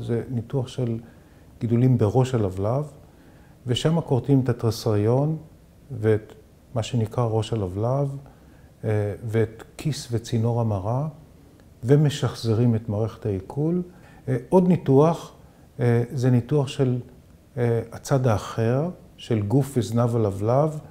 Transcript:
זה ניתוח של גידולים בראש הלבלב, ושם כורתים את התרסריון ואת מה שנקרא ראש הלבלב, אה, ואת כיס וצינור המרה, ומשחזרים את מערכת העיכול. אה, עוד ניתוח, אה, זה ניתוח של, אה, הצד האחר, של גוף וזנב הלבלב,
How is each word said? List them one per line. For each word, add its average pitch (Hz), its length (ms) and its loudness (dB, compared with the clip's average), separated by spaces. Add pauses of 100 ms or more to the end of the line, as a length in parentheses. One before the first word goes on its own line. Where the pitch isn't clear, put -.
זה 117 280 -4
ניתוח 123 380 -4
של 117 320 -4 (600)
גידולים 120 380 4
בראש 123 380 2
הלבלב, 107 500 -2 (800)
ושם 156 340 0
כורתים 135 420 2
את 127 60 0
התרסריון 120 880 0 (540)
ואת 107 420 0 (400)
מה 113 100 -2
שנקרא 117 420 -2
ראש 110 280 -2
הלבלב, 117 640 -2 (680)
אה, 107 300 -2 (120)
ואת 110 380 -2 (140)
כיס - 340 -6
וצינור 117 500 -2
המרה, 113 460 -2 (760)
ומשחזרים 120 920 2
את 110 140 -6
מערכת 104 360 -4
העיכול. 147 560 -4 (460)
אה, 131 100 0 (120)
עוד 180 180 6
ניתוח, 156 680 4 (460)
אה, 120 240 2 (100)
זה 127 160 0
ניתוח 127 380 2
של, 127 320 -2 (580)
אה, 117 240 2 (100)
הצד 127 360 0
האחר, 117 640 0 (280)
של 110 240 -2
גוף 127 360 0
וזנב 117 380 0
הלבלב, 117 640 0 (120)